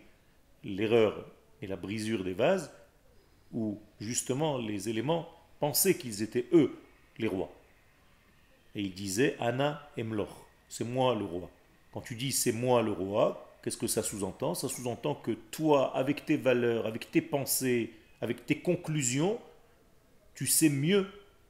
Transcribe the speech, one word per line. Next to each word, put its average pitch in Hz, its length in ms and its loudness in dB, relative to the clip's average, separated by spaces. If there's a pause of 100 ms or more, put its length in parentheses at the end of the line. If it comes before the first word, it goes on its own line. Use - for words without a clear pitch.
(640)
l'erreur 104 640 2 (340)
et 104 60 -10
la 95 100 -6
brisure 107 460 -4
des 92 120 -4
vases, 147 380 0 (800)
où 107 300 -4 (180)
justement 131 580 -2
les 107 300 -4
éléments 139 400 -2 (300)
pensaient 147 400 2
qu'ils 110 240 -8
étaient 120 300 -2
eux 160 260 6 (400)
les 110 100 -2
rois. 92 220 -2 (1200)
Et 107 80 -4
ils 95 120 -4
disaient, 101 460 0
Ana 135 580 -2
Emlor, 110 480 -6 (240)
c'est - 140 -6
moi 123 300 2
le 101 100 -2
roi. 87 260 -8 (420)
Quand 107 100 -10
tu - 120 -12
dis 127 160 -4
c'est 120 220 0
moi 120 300 4
le 107 100 0
roi, 98 720 0
qu'est-ce - 160 -4
que 120 80 -2
ça 107 160 0
sous-entend ? 107 520 -4
Ça 139 140 -4
sous-entend 123 460 -4
que - 160 -4
toi, 143 680 2
avec 139 300 0
tes 151 100 4
valeurs, 120 480 2
avec 113 260 -6
tes 156 120 2
pensées, 127 720 0 (260)
avec 117 240 -4
tes - 160 -2
conclusions, 156 800 0 (920)
tu 131 120 -6
sais 156 220 4
mieux 175 420 2 (400)